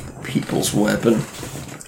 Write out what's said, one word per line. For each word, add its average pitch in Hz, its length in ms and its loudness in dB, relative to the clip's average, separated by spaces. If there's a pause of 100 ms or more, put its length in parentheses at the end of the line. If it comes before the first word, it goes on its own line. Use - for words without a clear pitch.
(240)
People's - 500 0
weapon. 104 480 4 (680)